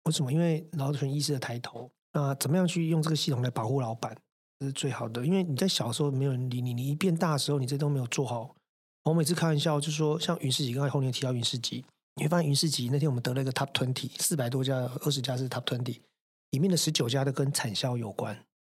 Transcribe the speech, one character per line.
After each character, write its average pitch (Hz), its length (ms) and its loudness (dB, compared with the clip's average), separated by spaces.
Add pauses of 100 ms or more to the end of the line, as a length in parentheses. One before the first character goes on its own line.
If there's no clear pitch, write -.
为 160 60 2
什 156 120 0
么？ 127 80 -2
因 160 80 4
为 165 340 0
劳 139 180 0
权 139 200 -2
意 147 80 0
识 143 140 0
的 131 60 -2
抬 120 200 -4
头， 120 300 -10 (240)
那 139 220 2
怎 135 140 -2
么 156 60 4
样 185 120 4
去 165 220 0
用 165 120 2
这 156 80 0
个 160 60 2
系 143 160 0
统 120 100 0
来 127 80 0
保 117 180 -2
护 135 140 0
老 113 140 -4
板， 113 200 -6 (440)
这 139 80 -4
是 139 40 -4
最 139 200 -2
好 117 180 -4
的。 120 160 -4
因 170 80 4
为 196 80 6
你 160 140 0
在 185 120 2
小 117 240 0
时 151 120 0
候 143 80 2
没 135 140 0
有 139 60 2
人 127 180 -2
理 123 120 -2
你， 123 140 -2
你 131 140 -2
一 147 60 0
变 170 200 2
大 165 180 2
的 139 60 2
时 143 120 0
候， 147 60 2
你 131 80 0
这 139 120 -2
都 147 120 0
没 143 80 0
有 127 100 0
做 139 180 0
好。 120 300 -6 (500)
我 156 80 4
每 165 100 4
次 151 100 2
开 165 140 2
玩 151 120 4
笑 147 200 2
就 151 120 -2
说， 151 280 2
像 165 220 -2
云 131 100 0
世 147 120 0
集， 120 120 -2
刚 139 80 -2
才 143 60 0
后 143 100 0
面 131 120 0
提 - 100 -4
到 127 120 0
云 120 100 -2
世 - 140 -2
集， 123 260 -6 (320)
你 143 80 -4
会 151 60 4
发 175 120 4
现 156 60 2
云 143 80 4
世 160 140 2
集 123 220 -2
那 143 80 2
天 151 100 2
我 131 40 2
们 123 100 -2
得 123 100 0
了 135 80 0
一 - 20 0
个 131 80 -2
Top 135 200 -2
Twenty， 127 480 -2
四 - 160 0
百 123 140 0
多 131 140 0
家， 131 120 0 (260)
二 - 80 0
十 139 120 0
家 127 160 -2
是 131 120 -2
Top - 140 -6
Twenty， 120 380 -4 (500)
里 135 80 2
面 190 100 4
的 170 80 4
十 - 140 2
九 135 180 2
家 135 160 2
都 139 60 2
跟 139 200 0
产 117 220 -2
销 123 240 0
有 110 140 -4
关， 107 280 -6 (280)